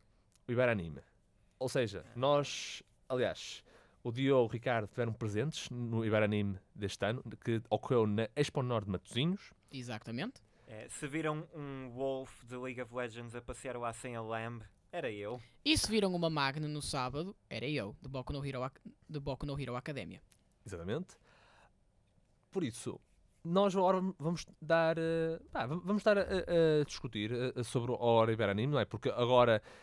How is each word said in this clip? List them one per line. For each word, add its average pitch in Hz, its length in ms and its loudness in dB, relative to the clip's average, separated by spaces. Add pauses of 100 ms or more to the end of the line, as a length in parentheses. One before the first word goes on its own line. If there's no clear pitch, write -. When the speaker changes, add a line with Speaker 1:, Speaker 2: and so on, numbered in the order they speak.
(480)
Speaker 1:
Iberanime. 110 540 0 (580)
Ou 131 80 -4
seja, 104 380 -2 (100)
nós, 143 640 -2 (280)
aliás, 120 560 -4 (360)
o 120 120 -6
Diogo 131 320 4
e - 20 -2
o - 0 -
Ricardo 117 380 -2
estiveram 117 260 -4
presentes 110 580 -4
no 117 360 -4
Iberanime 104 520 2 (160)
deste 101 320 -4
ano, 120 160 -2 (220)
que 113 260 0
ocorreu 110 380 2
na 107 260 0
Expo 147 300 -2
Nord 117 220 -2
de 104 80 -4
Matosinhos. 156 580 -4 (180)
Speaker 2:
Exatamente. 123 720 -10 (320)
Speaker 3:
É, 107 140 -14
se - 180 -10
viram 156 480 -4
um 139 360 -10
Wolf 131 560 -6
de 120 100 -12
League 127 260 -8
of 117 140 -12
Legends 120 400 -8
a 120 60 -10
passear 123 340 -10
lá 120 160 -4
sem 120 240 -12
a 113 60 -6
Lamb, 113 420 -6 (260)
era 147 220 -6
eu. 104 300 -8 (240)
Speaker 2:
E 311 120 6
se - 140 0
viram 196 240 2
uma 170 140 0
Magna 147 360 -2
no 151 160 -6
sábado, 139 540 -6 (140)
era 113 180 -6
eu, 127 340 -4
de 139 60 -16
Boku 131 240 -8
no 143 140 -6
Hero 131 180 -6
Ac-, 135 160 -10 (300)
de 151 100 -8
Boku 139 260 -6
no 139 140 -6
Hero 123 160 -6
Academia. 120 460 -10 (440)
Speaker 1:
Exatamente. 98 520 -8 (1300)
Por 185 140 -2
isso, 117 340 -6 (460)
nós 185 320 0
agora 190 240 4
vam-, 185 180 -4
vamos 160 280 -4 (160)
dar, 165 360 2
eh, 165 440 -2 (100)
pá, 240 140 -4
vam-, 156 160 -4
vamos 196 180 0
estar 208 180 4
a, 196 40 2
a, 165 580 2
a 147 60 2
discutir, 110 480 0
eh, 123 300 0
sobre 120 280 0
o 117 80 2
Ora 113 320 10
Iberanime, 110 400 4
não 143 80 4
é? 104 60 4
Porque 113 240 -2
agora 120 520 8 (220)